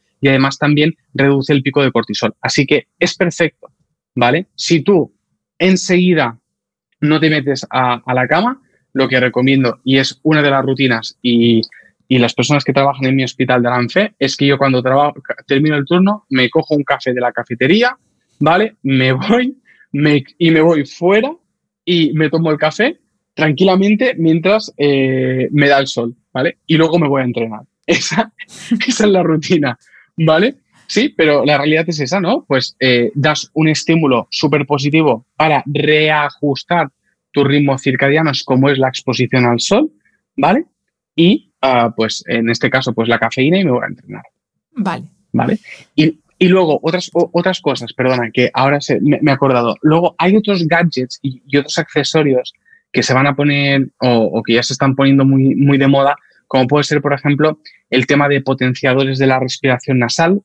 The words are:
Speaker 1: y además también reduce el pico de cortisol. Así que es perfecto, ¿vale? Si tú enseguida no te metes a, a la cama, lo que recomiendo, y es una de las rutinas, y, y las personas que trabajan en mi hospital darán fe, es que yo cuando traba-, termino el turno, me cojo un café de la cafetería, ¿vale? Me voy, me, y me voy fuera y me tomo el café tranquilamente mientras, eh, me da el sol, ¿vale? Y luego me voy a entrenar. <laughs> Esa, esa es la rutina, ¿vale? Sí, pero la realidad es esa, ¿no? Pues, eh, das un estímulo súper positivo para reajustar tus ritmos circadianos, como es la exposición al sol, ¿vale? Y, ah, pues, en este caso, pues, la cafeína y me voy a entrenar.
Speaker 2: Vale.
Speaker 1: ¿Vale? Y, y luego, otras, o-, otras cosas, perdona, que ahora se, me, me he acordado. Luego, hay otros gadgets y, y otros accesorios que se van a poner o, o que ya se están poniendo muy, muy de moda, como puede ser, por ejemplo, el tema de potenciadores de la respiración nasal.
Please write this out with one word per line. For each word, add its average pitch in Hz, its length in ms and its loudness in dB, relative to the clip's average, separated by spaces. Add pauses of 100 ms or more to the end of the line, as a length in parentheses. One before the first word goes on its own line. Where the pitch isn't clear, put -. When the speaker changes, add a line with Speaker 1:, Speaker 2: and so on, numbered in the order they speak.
(200)
Speaker 1:
y 139 80 2
además 135 300 0
también 151 360 2 (200)
reduce 139 380 2
el 139 100 2
pico 143 200 0
de 131 100 0
cortisol. 110 480 -4
Así - 260 -2
que 147 200 0 (120)
es 175 160 -2
perfecto, - 540 -4 (460)
¿vale? 127 400 0
Si - 280 -2
tú 185 320 0 (440)
enseguida 175 800 0 (600)
no 151 200 0
te 156 100 2
metes 139 400 -4
a, 123 340 -2
a 127 100 -4
la 127 120 0
cama, 208 340 -2 (320)
lo 131 160 0
que 127 120 0
recomiendo, 127 640 0
y 135 140 2
es 131 240 -4
una 156 200 2
de 143 80 0
las 135 120 0
rutinas, 131 600 -4
y, 117 400 2 (460)
y 131 100 2
las 120 160 0
personas 139 280 0
que 135 120 -2
trabajan 135 320 0
en 131 100 0
mi 131 80 0
hospital 127 380 -2
darán 120 260 -2
fe, 208 300 -2
es 135 180 -4
que 147 100 -2
yo 139 120 2
cuando 131 240 0
traba-, 139 320 0 (320)
termino 151 300 0
el 143 100 -4
turno, 190 420 0
me 127 220 0
cojo 156 240 -2
un 147 100 -2
café 131 300 -4
de 123 80 -4
la 123 100 -2
cafetería, 165 640 -2 (440)
¿vale? 185 420 0
Me 131 300 0
voy, 233 440 -2 (360)
me, 147 300 2 (140)
y 165 140 2
me 160 100 4
voy 156 240 2
fuera 208 480 -2 (540)
y 165 260 0
me 156 160 0
tomo 165 220 -2
el 151 80 -2
café 208 400 -2 (340)
tranquilamente 190 840 2
mientras, 170 580 0
eh, 131 760 0
me 143 160 2
da 143 100 4
el 135 80 0
sol, 120 280 -6 (200)
¿vale? 131 320 -4
Y 160 100 0
luego 160 220 2
me 151 100 0
voy 135 140 0
a - 20 -4
entrenar. 117 380 -6 (120)
<laughs> - 120 -20
Esa, 202 440 -4 (560)
esa 233 180 -2
es 208 60 2
la 185 120 2
rutina, 156 560 -2 (400)
¿vale? 165 380 2 (300)
Sí, - 300 -2
pero 147 280 2
la 147 120 2
realidad 156 320 0
es 156 120 -6
esa, 143 200 -4
¿no? 208 260 -2
Pues, - 340 -2
eh, 123 340 2
das 147 400 -2
un 156 140 2
estímulo 151 640 0
súper 147 360 -2
positivo 143 580 0 (120)
para 151 300 0
reajustar 147 1200 -2 (420)
tus 143 140 2
ritmos 139 360 0
circadianos, 139 600 0
como 135 280 2
es 135 80 0
la 131 100 2
exposición 127 580 -2
al 120 140 0
sol, 294 320 0 (440)
¿vale? 202 280 2 (500)
Y, 180 380 2 (100)
ah, 120 340 2
pues, 110 300 -4
en 117 240 -2
este 113 200 -2
caso, 131 220 -2
pues, 113 160 -2
la 117 100 2
cafeína 131 400 0
y 185 60 0
me 175 60 0
voy - 140 -2
a - 40 -6
entrenar. - 340 -16 (500)
Speaker 2:
Vale. 196 320 -6 (280)
Speaker 1:
¿Vale? - 260 -2 (360)
Y, 160 240 0 (200)
y 185 100 4
luego, 175 340 2
otras, 165 320 -4
o-, 175 180 0
otras 175 280 -2
cosas, 127 320 -6
perdona, 127 400 -2
que 123 200 0
ahora 139 280 0
se, 139 200 -2
me, 143 220 0
me 151 80 2
he 135 40 2
acordado. 123 480 0
Luego, 165 360 2
hay 185 180 2
otros 202 300 0
gadgets 156 560 -2
y, 131 240 -8
y 139 100 -2
otros 139 220 -2
accesorios 147 760 0 (400)
que 123 120 0
se 131 100 0
van 135 140 2
a 139 80 -2
poner 139 520 0 (120)
o, 127 80 0 (240)
o 110 100 -2
que 117 120 0
ya 120 100 2
se - 80 -6
están 135 240 0
poniendo 139 280 4
muy, 135 300 2
muy 139 240 2
de 135 80 2
moda, 139 300 2 (320)
como 127 180 2
puede 147 160 2
ser, 147 180 -2
por 139 120 -2
ejemplo, 147 480 0 (300)
el 123 180 0
tema 147 200 2
de 139 120 0
potenciadores 131 800 -2
de 135 80 2
la 131 100 2
respiración 131 640 -2
nasal. 170 440 0